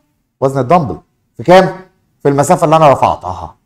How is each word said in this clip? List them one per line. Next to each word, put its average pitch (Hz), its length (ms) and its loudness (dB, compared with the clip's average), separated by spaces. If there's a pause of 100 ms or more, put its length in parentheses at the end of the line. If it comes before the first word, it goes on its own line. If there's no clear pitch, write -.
(400)
وزن 135 200 -2
الدمبل، 127 400 -2 (360)
في 120 60 -14
كام؟ 180 380 2 (420)
في 147 60 -2
المسافه 143 360 0
اللي 156 120 2
انا 156 160 4
رفعتها. 87 720 -6